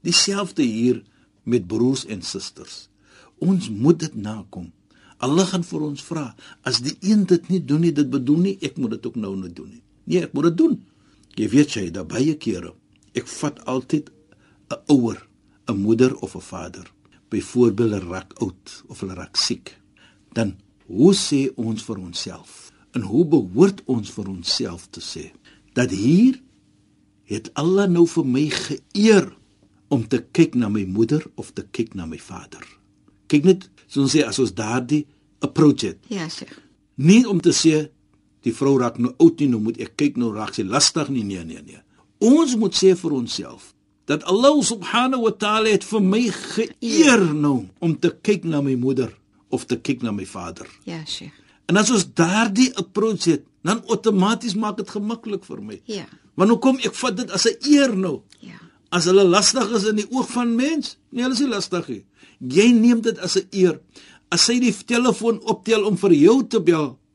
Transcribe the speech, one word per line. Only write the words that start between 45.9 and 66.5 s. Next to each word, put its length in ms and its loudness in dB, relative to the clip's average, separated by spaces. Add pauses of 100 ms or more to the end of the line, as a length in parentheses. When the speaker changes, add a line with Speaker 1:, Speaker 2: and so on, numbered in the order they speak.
Speaker 1:
my 280 2
geëer 960 2
Speaker 2:
Ja. 80 0
Speaker 1:
nou 340 0 (120)
om 200 0
te 100 2 (120)
kyk 220 0
na 180 -2
my 140 -2
moeder 380 -2 (360)
of 160 -4
te 120 -2
kyk 240 -6
na 100 -6
my 140 -8
vader. 420 -14 (180)
Speaker 2:
Ja, 200 -12
Sheikh. 260 -14 (360)
Speaker 1:
En 100 2
as 140 2
ons 220 0
daardie 600 2
approach 500 -4
het, 180 0 (200)
dan 240 -2
outomaties 680 0
maak 220 -4
dit 120 -10
gemaklik 560 -8
vir 160 -14
my. 240 -16
Speaker 2:
Ja. 200 -10 (300)
Speaker 1:
Want 140 4
hoekom? 340 4
Ek 120 -6
vat 220 -4
dit 140 -8
as 140 -2
'n 100 2 (160)
eer 260 6
nou. 240 -4 (180)
Speaker 2:
Ja. 200 -20 (320)
Speaker 1:
As 140 0
hulle 180 6
lastig 480 2
is 140 0
in 100 0
die 160 -4
oog 200 -4
van 240 -2
mens, 420 -4 (140)
nee, 120 -6
hulle 100 -2
is 60 -2
nie 100 0
lastig 400 -4
nie. 140 -10 (360)
Jy 320 4
neem 300 4
dit 180 -4
as 180 -6
'n 140 -2
eer. 280 2 (500)
As 160 0
sy 140 0
die 140 2 (120)
telefoon 580 0
optel 420 -2
om 120 0
vir 160 2
jou 340 6
te 120 -2